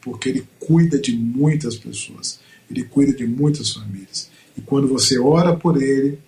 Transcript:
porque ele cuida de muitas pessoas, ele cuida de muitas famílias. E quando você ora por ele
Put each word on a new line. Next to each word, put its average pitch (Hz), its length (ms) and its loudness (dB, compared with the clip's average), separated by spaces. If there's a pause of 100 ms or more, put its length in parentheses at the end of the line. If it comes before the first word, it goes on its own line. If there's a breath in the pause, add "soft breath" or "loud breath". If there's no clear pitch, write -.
porque 123 280 -6
ele 131 160 -2 (140)
cuida 165 400 4
de 127 140 0
muitas 120 640 0
pessoas, - 640 -12 (280 soft breath)
ele 127 140 -6
cuida 139 300 2
de 123 140 -4
muitas 139 440 0
famílias. 104 580 -12 (300 soft breath)
E - 20 -14
quando 139 280 0
você 127 320 0
ora 165 340 4
por 156 260 0
ele 135 480 0